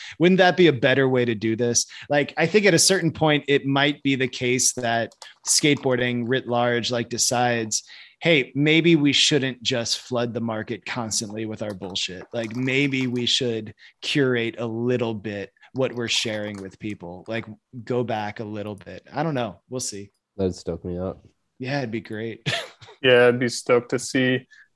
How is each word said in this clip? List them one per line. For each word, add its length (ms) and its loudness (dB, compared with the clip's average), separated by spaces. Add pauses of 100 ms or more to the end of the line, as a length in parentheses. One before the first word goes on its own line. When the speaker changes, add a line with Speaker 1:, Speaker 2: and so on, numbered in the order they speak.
(180)
Speaker 1:
wouldn't 200 6
that 180 6
be 100 8
a 60 8
better 360 4
way 180 2
to 100 0
do 180 0
this? 320 0 (220)
Like, 280 0
I 100 2
think 200 4
at 80 6
a 40 6
certain 340 2
point, 340 2
it 200 2
might 360 0
be 140 0
the 100 0
case 460 0
that 400 -2 (340)
skateboarding 800 2
writ 220 -2
large, 420 0
like, 180 -4
decides, 760 -2 (360)
"Hey, 360 2
maybe 400 6
we 160 4
shouldn't 500 2
just 380 -2
flood 340 -2
the 60 -6
market 440 -6
constantly 640 -6
with 160 -8
our 120 -6
bullshit. 580 -8
Like, 240 -6
maybe 500 0
we 200 -4
should 480 -2 (280)
curate 560 0
a 80 -6
little 480 -2
bit 380 -8 (220)
what 180 -2
we're 160 -6
sharing 520 -4
with 200 -14
people, 480 -10
like, 160 -6 (400)
go 180 -2
back 380 -6
a 40 -8
little 300 -10
bit." 380 -18
I 100 -2
don't 120 -2
know. 340 -6
We'll 100 -8
see. 320 -10 (260)
Speaker 2:
That'd 180 -2
stoke 300 -10
me 140 -8
up. 280 -8 (320)
Speaker 1:
Yeah, 200 -4
it'd 120 -6
be 100 -6
great. 480 -10 (100)
<laughs> 40 -8 (380)
Speaker 3:
Yeah, 280 6
I'd 100 4
be 100 0
stoked 420 0
to 100 0
see, 480 -2 (280)